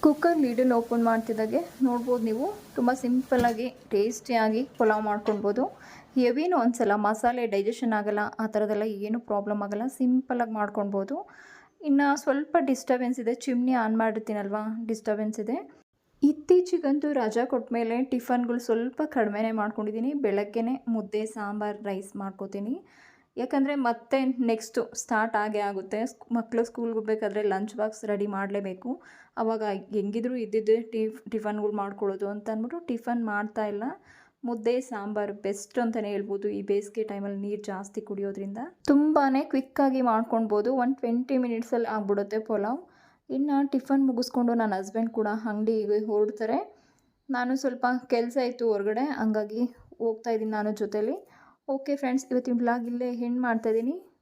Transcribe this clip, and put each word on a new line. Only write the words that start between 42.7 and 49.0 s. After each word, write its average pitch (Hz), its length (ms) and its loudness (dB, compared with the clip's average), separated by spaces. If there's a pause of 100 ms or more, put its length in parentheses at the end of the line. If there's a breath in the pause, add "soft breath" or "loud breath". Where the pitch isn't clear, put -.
ಇನ್ನು 277 260 2 (160)
ಟಿಫನ್ 269 360 4
ಮುಗಿಸ್ಕೊಂಡು 240 460 2
ನನ್ನ 220 260 2
ಹಸ್ಬೆಂಡ್ 226 380 -2
ಕೂಡ 214 100 2 (240)
ಅಂಗಡಿಗೆ 214 460 2 (120)
ಹೊರಡ್ತಾರೆ. 214 480 2 (680 soft breath)
ನಾನು 247 280 0
ಸ್ವಲ್ಪ 254 300 0 (280)
ಕೆಲಸ 240 220 0 (140)
ಇತ್ತು 240 220 -2
ಹೊರಗಡೆ, 214 340 0 (140)